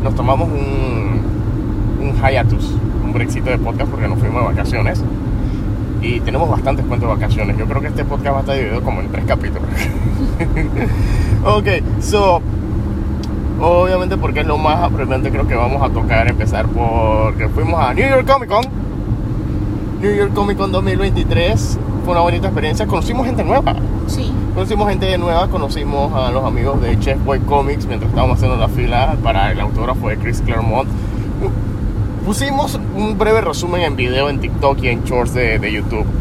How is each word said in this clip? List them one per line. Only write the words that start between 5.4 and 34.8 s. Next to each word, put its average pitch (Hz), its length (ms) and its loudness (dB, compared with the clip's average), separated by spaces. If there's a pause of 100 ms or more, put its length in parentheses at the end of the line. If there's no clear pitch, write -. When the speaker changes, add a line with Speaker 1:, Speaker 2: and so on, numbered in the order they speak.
Speaker 1:
Y - 180 0
tenemos 151 280 0
bastantes 131 360 0
cuentos 120 240 0
de 107 60 0
vacaciones. 104 420 0
Yo - 80 -2
creo 110 160 -2
que - 60 -4
este 143 180 -2
podcast 139 280 -2
va 139 40 0
a 135 40 0
estar 139 140 0
dividido 120 280 -2
como 127 180 -2
en - 100 -4
tres - 140 -2
capítulos. - 380 -2
<laughs> - 1800 0
Ok, 202 220 4 (320)
so, 190 400 4 (1200)
obviamente 185 580 2
porque 151 240 0
es 151 60 0
lo 147 120 0
más 156 240 2
apremiante, 135 480 0
creo - 160 0
que 131 80 0
vamos 120 260 0
a 127 100 0
tocar, 113 360 2
empezar 107 400 0
porque 110 840 2
fuimos 165 340 0
a 123 120 0
New 262 120 2
York 269 240 4
Comic 262 180 2
Con. 208 120 4 (1400)
New 202 140 2
York 202 200 2
Comic 202 220 0
Con 196 140 0
dos 190 120 2
mil 185 140 2
veintitrés. 185 800 2 (260)
Fue 175 100 -2
una 170 80 4
bonita 170 260 2
experiencia. 190 400 0
Conocimos 240 400 0
gente - 160 0
nueva. - 320 2 (320)
Speaker 2:
Sí. - 240 -2 (240)
Speaker 1:
Conocimos 214 340 0
gente 185 300 0
nueva, 175 300 0
conocimos 143 680 -2
a 127 160 0
los 131 120 0
amigos 131 380 0
de - 180 2
Chef 135 240 0
Boy 135 180 0
Comics 143 440 0
mientras 113 240 -2
estábamos 127 280 2
haciendo 127 200 2
la - 100 2
fila 123 560 2
para 104 280 2
el 101 80 -2
autógrafo 110 500 0
de 110 80 -2
Chris 117 240 -2
Claremont. 117 480 0 (1400)
Pusimos 277 540 -2 (160)
un 208 220 -2
breve 220 240 4
resumen 175 400 -2
en 156 140 0
video 131 340 0
en 139 100 -2
TikTok - 440 0